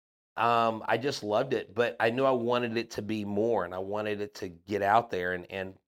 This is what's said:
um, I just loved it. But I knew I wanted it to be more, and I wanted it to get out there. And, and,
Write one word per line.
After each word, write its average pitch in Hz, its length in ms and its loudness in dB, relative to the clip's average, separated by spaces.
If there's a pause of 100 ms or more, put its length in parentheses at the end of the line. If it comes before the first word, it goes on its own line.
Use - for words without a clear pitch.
(380)
um, 117 500 2
I 113 100 2
just 131 260 -4
loved 120 300 0
it. 101 220 -2
But 117 240 0
I 117 100 4
knew 131 160 0
I 135 60 4
wanted 120 440 0
it 117 160 -2
to 117 120 -6
be 107 200 -4
more, 104 420 0
and 90 80 -8
I 92 60 -8
wanted 104 400 -4
it 101 160 -8
to 98 140 -10
get 95 320 -4
out 104 300 4
there. 90 220 -2
And, 87 180 -6
and, 95 240 -8 (120)